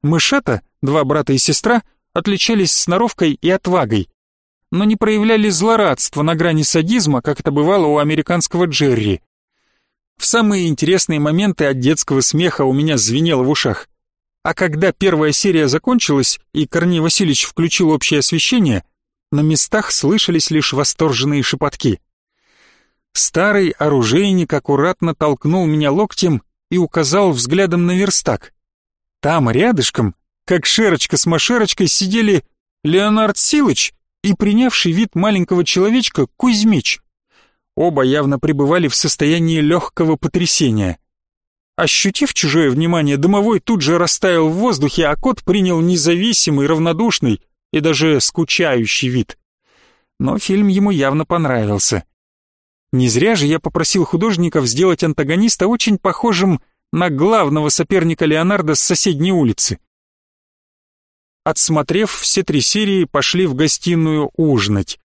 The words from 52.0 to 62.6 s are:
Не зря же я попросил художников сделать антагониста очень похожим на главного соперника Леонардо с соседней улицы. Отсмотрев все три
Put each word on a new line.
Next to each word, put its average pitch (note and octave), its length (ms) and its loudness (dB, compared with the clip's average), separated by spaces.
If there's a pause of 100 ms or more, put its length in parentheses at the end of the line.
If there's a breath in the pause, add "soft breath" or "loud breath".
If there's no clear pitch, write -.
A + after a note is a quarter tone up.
Не B2+ 160 2
зря G3+ 280 2
же D3 100 -2
я D#3+ 140 0
попросил E3 460 -2
художников E3+ 600 -2
сделать D#3+ 380 0
антагониста E3+ 640 0
очень A3 300 0
похожим F#3 640 0 (300)
на F3 180 0
главного D#3 600 0
соперника E3 560 0
Леонардо D#3 500 0
с - 40 -2
соседней F3 520 0
улицы. B2+ 480 0 (1600)
Отсмотрев D#3+ 680 0
все - 320 -2
три D3 180 0